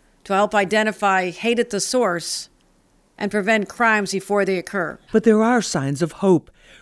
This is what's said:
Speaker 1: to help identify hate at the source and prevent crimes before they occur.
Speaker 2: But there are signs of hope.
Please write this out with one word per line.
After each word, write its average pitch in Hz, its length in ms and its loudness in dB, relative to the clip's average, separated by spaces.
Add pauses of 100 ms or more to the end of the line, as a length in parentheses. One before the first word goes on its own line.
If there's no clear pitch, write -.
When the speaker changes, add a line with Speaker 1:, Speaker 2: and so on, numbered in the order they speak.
(260)
Speaker 1:
to 196 80 -4
help 208 200 2
identify 202 800 0
hate 233 280 -2
at 240 120 -2
the 202 100 -4
source 185 680 -2 (680)
and 202 140 -6
prevent 208 380 0
crimes 214 420 0
before 196 320 -2
they 190 140 0
occur. 170 420 -6 (140)
Speaker 2:
But 220 100 2
there 214 180 6
are 233 200 2
signs 139 400 -4
of 160 100 -2
hope. 190 400 0 (300)